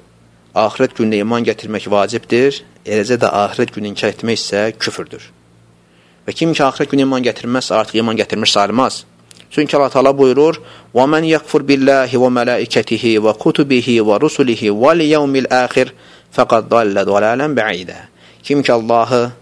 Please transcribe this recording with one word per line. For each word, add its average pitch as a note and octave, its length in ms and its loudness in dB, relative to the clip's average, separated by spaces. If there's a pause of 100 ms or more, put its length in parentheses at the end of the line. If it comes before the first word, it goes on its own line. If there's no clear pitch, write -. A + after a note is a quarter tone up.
(580)
axirət A2 400 0
gününə A2 260 0
iman A#2 220 -2
gətirmək G#2+ 460 -6
vacibdir, A#2 680 0 (240)
eləcə G#2+ 360 -2
də A2 80 2 (140)
axirət A2+ 320 -4
günü G#2 160 -8
inkar G2 220 -4
etmək A2+ 280 -6
isə G2+ 200 -4 (200)
küfürdür. - 420 -10 (1040)
Və G2+ 80 -8
kim E3 200 0
ki D3+ 100 0
axirət C#3 280 -2
günü C#3 120 2
iman C3 180 -2
gətirməz, A#2+ 500 -4
artıq A2 280 -2
iman A2+ 160 -2
gətirmiş G#2 400 -2
sayılmaz. G#2+ 480 0 (460)
Çünki D3+ 260 -2
Allah C#3 120 2
Taala C#3 280 2
buyurur: C#3 440 4 (340)
"Və B2+ 120 6
men D#3 160 0
yekfur D#3 440 0
billahi C3+ 560 2
və B2+ 140 2
mələikətihi A#2+ 760 0 (120)
və G#2+ 120 2
kutubihi C3+ 680 0
və G#2 140 2
rusulihi A#2 600 0
vəl D#3+ 220 4
yevmil C#3+ 460 0
axir B2+ 440 0 (420)
fəqad A#2 360 0
dalla G2+ 360 2
dalalan A2+ 480 0
bəidə." F#2+ 440 -4 (440)
Kim C#3+ 200 -2
ki - 80 0
Allahı A#2 600 0 (100)